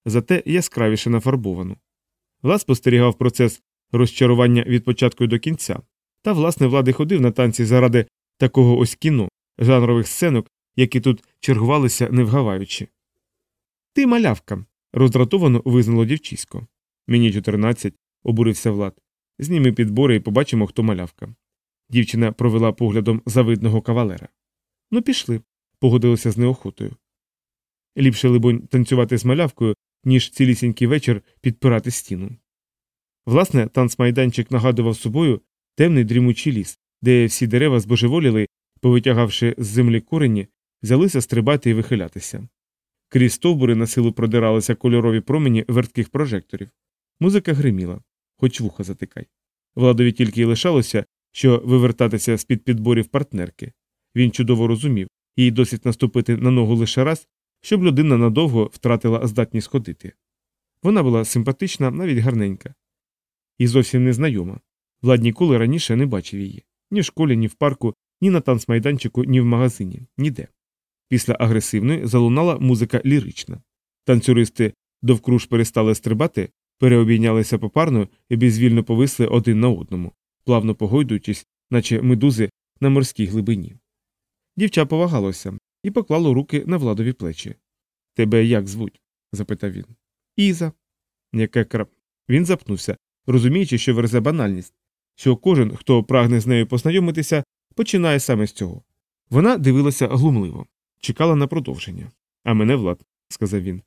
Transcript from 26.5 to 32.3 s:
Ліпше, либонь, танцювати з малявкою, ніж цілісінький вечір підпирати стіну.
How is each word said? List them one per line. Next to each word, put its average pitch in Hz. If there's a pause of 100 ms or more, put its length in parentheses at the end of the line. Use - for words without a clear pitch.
Ліпше, 131
либонь, 120
танцювати 123
з 107
малявкою, 127 (280)
ніж 131
цілісінький 120
вечір 123 (200)
підпирати 120
стіну. 98 (880)